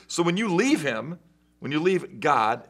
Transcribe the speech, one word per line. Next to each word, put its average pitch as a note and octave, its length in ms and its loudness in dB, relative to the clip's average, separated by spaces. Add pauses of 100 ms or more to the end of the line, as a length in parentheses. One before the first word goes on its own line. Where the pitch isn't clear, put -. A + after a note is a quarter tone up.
So - 160 -2
when F3 140 2
you A3+ 120 -2
leave G3+ 340 2
him, C3 360 -4 (420)
when B2+ 120 -8
you D3+ 80 0
leave F3 400 0
God A#2+ 500 2